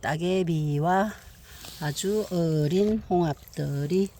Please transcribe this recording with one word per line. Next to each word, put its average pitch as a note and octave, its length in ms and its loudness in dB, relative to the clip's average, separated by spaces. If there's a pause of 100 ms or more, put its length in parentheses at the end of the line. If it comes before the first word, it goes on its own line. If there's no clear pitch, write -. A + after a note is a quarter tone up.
따개비와 E3+ 1120 2 (680)
아주 F#3+ 500 -2
어린 F3 800 2
홍합들이 D#3 960 0 (120)